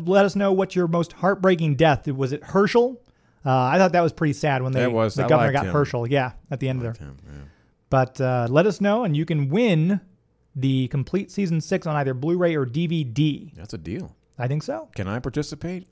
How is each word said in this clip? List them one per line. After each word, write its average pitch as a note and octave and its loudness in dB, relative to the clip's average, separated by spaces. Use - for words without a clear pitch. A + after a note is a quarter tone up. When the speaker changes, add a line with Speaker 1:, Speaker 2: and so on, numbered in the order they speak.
Speaker 1:
let G3 6
us G3 0
know G3 2
what F#3+ 0
your F3 2
most E3+ 0
heartbreaking F3+ 2
death, D3+ 4
was C3+ -2
it D3 -6
Herschel? A#3+ 2
Uh, C3+ 2
I C3 4
thought F#3 4
that F3 4
was E3 2
pretty D3+ 0
sad C#3 0
when C3 -2
they, C3 0
Speaker 2:
That B2 0
was. A2+ 2
Speaker 1:
the C#3 0
Speaker 2:
I A2+ 0
Speaker 1:
governor B2+ 4
Speaker 2:
liked - 2
Speaker 1:
got C#3 0
Speaker 2:
him. F#2 -4
Speaker 1:
Herschel, C3+ 0
yeah, C3 0
at C3 -6
the C3 -2
end C3 -4
Speaker 2:
I - -6
Speaker 1:
there. A#2 -4
Speaker 2:
liked A2+ -16
him, C#2 -16
yeah. C#2 -20
Speaker 1:
But, C3 0
uh, B2 0
let D#3+ 4
us G3+ -2
know, G#3 0
and D3+ 0
you D#3 -2
can D3 -2
win F#3 2
the C3 0
complete F3+ -4
season E3 -2
six F#3 -4
on D#3 -2
either C3+ -2
Blu-ray E3 0
or C#3 0
D D#3 -2
V D#3+ -2
D. C#3 -2
Speaker 2:
That's E2+ -16
a - -10
deal. F2+ -10
Speaker 1:
I A#2+ -2
think D3 -4
so. D4+ -8
Speaker 2:
Can F#2+ -6
I G#2 -4
participate? D3+ -8